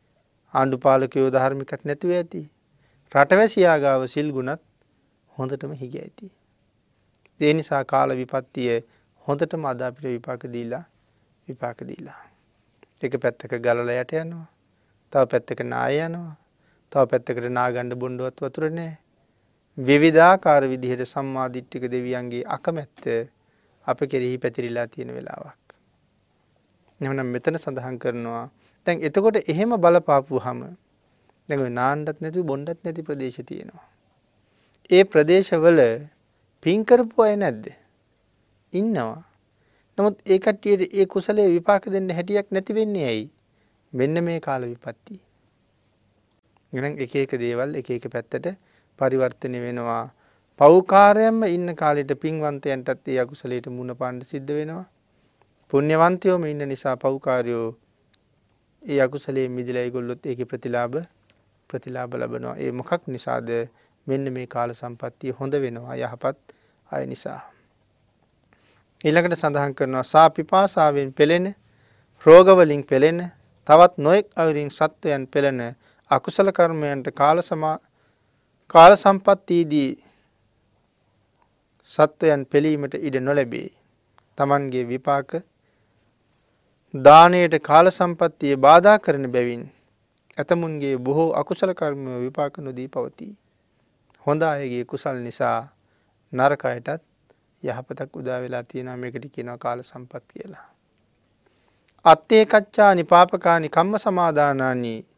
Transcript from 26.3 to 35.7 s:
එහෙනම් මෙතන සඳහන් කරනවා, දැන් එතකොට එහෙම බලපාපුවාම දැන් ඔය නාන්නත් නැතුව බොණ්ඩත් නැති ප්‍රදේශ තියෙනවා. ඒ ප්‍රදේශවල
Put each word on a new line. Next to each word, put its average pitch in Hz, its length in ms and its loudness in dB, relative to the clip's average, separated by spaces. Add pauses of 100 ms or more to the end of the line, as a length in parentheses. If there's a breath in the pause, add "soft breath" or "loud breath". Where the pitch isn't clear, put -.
එහෙනම් 135 300 -6
මෙතන 143 260 -4
සඳහන් 127 400 -10
කරනවා, 117 480 -8 (400)
දැන් 170 160 -2
එතකොට 196 380 0
එහෙම 208 380 -2
බලපාපුවාම 139 840 0 (880)
දැන් 143 120 -4
ඔය 127 100 -4
නාන්නත් 147 480 -4
නැතුව 165 260 -6
බොණ්ඩත් 147 380 -8
නැති 165 240 -10
ප්‍රදේශ 135 340 -10
තියෙනවා. - 460 -18 (1040)
ඒ 185 140 6
ප්‍රදේශවල 170 760 4 (840)